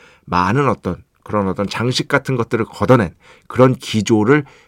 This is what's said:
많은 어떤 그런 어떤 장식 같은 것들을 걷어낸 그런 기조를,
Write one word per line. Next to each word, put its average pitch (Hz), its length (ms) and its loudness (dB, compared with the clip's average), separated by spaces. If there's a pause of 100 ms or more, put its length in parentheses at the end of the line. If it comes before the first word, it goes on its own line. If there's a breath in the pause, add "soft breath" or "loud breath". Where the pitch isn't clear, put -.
(260 soft breath)
많은 101 420 2
어떤 92 340 -6 (200)
그런 101 260 -4
어떤 98 200 -4
장식 127 400 -4
같은 139 280 0
것들을 113 280 -2
걷어낸 110 500 0 (320 soft breath)
그런 127 280 2
기조를, 110 720 0 (220 soft breath)